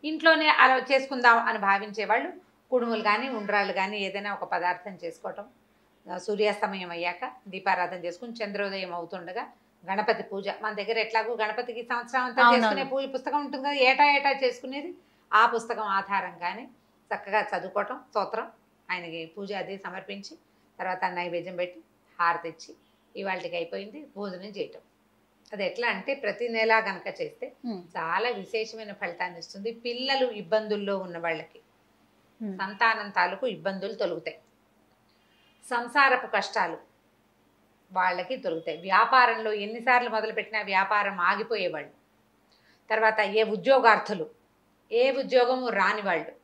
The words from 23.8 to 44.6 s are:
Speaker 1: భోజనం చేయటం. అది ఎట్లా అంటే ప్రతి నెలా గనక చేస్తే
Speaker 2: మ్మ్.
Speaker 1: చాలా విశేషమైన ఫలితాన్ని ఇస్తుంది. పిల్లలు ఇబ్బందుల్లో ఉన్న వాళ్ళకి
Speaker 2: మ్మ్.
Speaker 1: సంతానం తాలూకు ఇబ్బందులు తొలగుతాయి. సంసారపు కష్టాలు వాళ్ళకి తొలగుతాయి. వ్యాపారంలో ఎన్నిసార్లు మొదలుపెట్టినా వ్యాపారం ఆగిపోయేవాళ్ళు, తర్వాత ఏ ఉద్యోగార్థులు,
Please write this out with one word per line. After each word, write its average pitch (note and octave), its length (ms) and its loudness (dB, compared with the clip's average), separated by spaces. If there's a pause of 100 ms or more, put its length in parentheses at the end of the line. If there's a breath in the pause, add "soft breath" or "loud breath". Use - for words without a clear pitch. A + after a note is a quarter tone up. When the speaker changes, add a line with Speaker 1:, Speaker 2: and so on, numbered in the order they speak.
Speaker 1:
భోజనం G3 420 -10
చేయటం. - 220 -8 (720)
అది G3+ 120 -6
ఎట్లా A#3 240 -2
అంటే G3+ 260 -2
ప్రతి A#3+ 340 -4
నెలా A3 300 4
గనక G3 300 -4 (120)
చేస్తే E3 260 -8 (200)
Speaker 2:
మ్మ్. G3 160 -6 (140)
Speaker 1:
చాలా F3+ 320 0
విశేషమైన A3 640 -6
ఫలితాన్ని F3 460 -6
ఇస్తుంది. G3+ 340 -10
పిల్లలు B3+ 540 -2
ఇబ్బందుల్లో G#3 720 -2
ఉన్న F3+ 200 -8
వాళ్ళకి E3 420 -4 (800)
Speaker 2:
మ్మ్. G3+ 180 -6
Speaker 1:
సంతానం G#3 520 0
తాలూకు F#3+ 360 0
ఇబ్బందులు G3 480 -4
తొలగుతాయి. E3 440 -4 (1300 soft breath)
సంసారపు B3 560 4
కష్టాలు G3 520 0 (1120)
వాళ్ళకి F#3 440 0
తొలగుతాయి. E3 420 -4
వ్యాపారంలో A3 760 4
ఎన్నిసార్లు A#3 580 2
మొదలుపెట్టినా G#3+ 520 -2
వ్యాపారం G3 580 2
ఆగిపోయేవాళ్ళు, F3+ 760 -2 (960 soft breath)
తర్వాత A3 300 2
ఏ G#3 240 2 (120)
ఉద్యోగార్థులు, G3+ 720 4 (640)